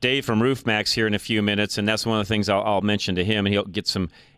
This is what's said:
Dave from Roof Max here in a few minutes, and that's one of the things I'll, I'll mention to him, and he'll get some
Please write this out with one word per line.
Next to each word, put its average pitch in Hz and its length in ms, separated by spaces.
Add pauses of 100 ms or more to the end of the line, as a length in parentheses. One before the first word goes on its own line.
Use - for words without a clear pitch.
Dave 131 240
from 110 160
Roof 127 240
Max 107 280
here 113 120
in 107 80
a 104 60
few 107 240
minutes, 104 340
and 104 100
that's 107 180
one 113 140
of 104 80
the 107 60
things 104 160
I'll, 101 140
I'll 101 180
mention 104 340
to 87 100
him, 104 200
and 101 80
he'll 101 120
get 95 220
some 92 220 (280)